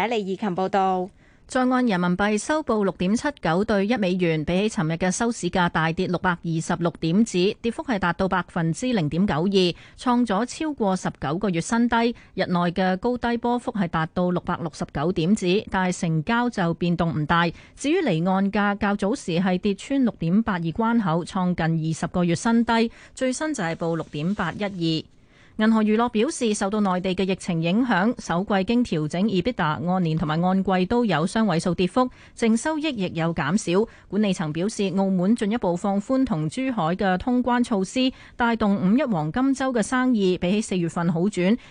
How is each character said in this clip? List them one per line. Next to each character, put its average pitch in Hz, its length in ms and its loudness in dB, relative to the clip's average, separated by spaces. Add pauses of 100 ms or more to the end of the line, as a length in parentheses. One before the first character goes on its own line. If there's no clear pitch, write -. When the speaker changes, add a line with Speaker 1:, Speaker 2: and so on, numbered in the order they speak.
Speaker 1:
李 226 180 -2
以 190 100 -4
琴 190 180 -4
報 185 140 -2
道。 190 420 0 (380)
Speaker 2:
在 254 140 0
岸 254 220 2
人 226 160 2
民 180 160 2
幣 208 220 0
收 311 240 -2
報 220 220 0
六 190 160 0
點 185 160 2
七 277 120 -2 (140)
九 175 220 2
對 202 240 0
一 247 100 0
美 190 160 0
元， 165 320 0
比 185 240 0
起 - 100 -6
尋 156 80 0
日 160 60 0
嘅 165 160 0
收 233 220 0
市 180 180 -4
價 180 180 2
大 160 240 0
跌 185 140 -2
六 185 140 -2
百 180 100 0
二 165 320 -2
十 180 140 -4
六 170 240 -2
點 180 260 2
子， 185 340 0
跌 233 120 -2
幅 330 120 -8
係 240 140 -2
達 175 160 0
到 190 140 0
百 180 220 0
分 165 220 0
之 165 220 -4
零 165 160 0
點 165 160 0
九 208 80 0
二， 180 400 2 (240)
創 247 260 0
咗 220 220 0
超 311 280 -6
過 196 220 0
十 170 240 -4
九 151 200 -2
個 208 100 -2
月 165 100 0
新 233 300 0
低。 240 60 0 (400)
日 185 100 -2
內 180 140 0 (100)
嘅 185 280 0
高 240 200 -2
低 240 200 -2
波 240 200 0
幅 247 140 -6
係 196 160 -2
達 165 260 0
到 180 160 0
六 180 120 0
百 175 160 -4
六 165 180 -6
十 175 180 -8
九 156 180 0
點 190 240 2
子， 190 120 0 (240)
但 185 200 0
係 - 100 -8
成 160 220 0
交 233 240 0
就 180 280 0
變 175 200 0
動 170 200 0
唔 151 100 0
大。 170 220 2 (280)
至 - 140 -4
於 320 120 2
離 180 280 0
岸 196 220 0
價， 202 260 0
較 202 180 0
早 202 200 0
時 175 240 -2
係 185 180 2
跌 202 160 0
穿 269 320 0
六 220 140 0
點 180 240 2
八 220 100 -2
二 175 60 -2
關 220 420 0
口， 170 240 0
創 180 300 0
近 160 340 0
二 160 60 0
十 - 100 -4
個 180 180 0
月 170 120 2
新 233 280 2
低， 226 280 2 (240)
最 254 180 -2
新 311 180 -4
就 240 120 -4
係 165 120 -2
報 165 200 -2
六 156 160 -4
點 165 240 -2
八 175 160 -2
一 - 120 -8
二。 170 460 -2 (500)
銀 220 140 4
河 220 100 4
娛 214 140 4
樂 233 100 2
表 233 220 0
示， 233 240 -2
受 208 160 -2
到 214 100 0
內 185 220 0
地 185 120 -2
嘅 190 160 0
疫 190 60 0
情 170 260 -2
影 190 240 2
響， 226 320 2
首 175 280 -2
季 196 180 2
經 240 180 2
調 160 240 -2
整 170 180 -4
ebitda 180 600 0
按 185 160 0
年 160 160 0
同 165 80 -2
埋 151 160 0
按 185 220 2
季 185 220 2
都 240 180 2
有 175 240 2
雙 226 200 0
位 165 120 2
數 170 160 0
跌 185 100 2
幅， 254 240 0 (240)
淨 226 220 2
收 311 240 -2
益 302 80 -2
亦 196 280 -4
有 165 200 0
減 160 220 0
少。 185 280 0 (220)
管 214 160 0
理 202 80 2
層 156 220 -4
表 170 160 -2
示， 208 160 -2 (100)
澳 196 140 2
門 190 260 2
進 208 160 -2
一 233 60 -2
步 180 180 0
放 196 240 -2
寬 262 240 0
同 160 240 -2
珠 254 140 -6 (100)
海 175 240 -2
嘅 190 220 0
通 247 260 0
關 247 180 2
措 202 220 0
施， 254 260 0 (280)
帶 233 180 2
動 202 220 2
五 185 200 2
一 302 60 2
黃 165 260 0
金 262 240 0
週 262 200 -2
嘅 233 80 2
生 254 340 2
意， 185 220 2
比 175 120 -2
起 208 120 2
四 202 160 -4
月 170 100 0
份 170 240 0
好 165 120 0
轉。 190 340 2 (140)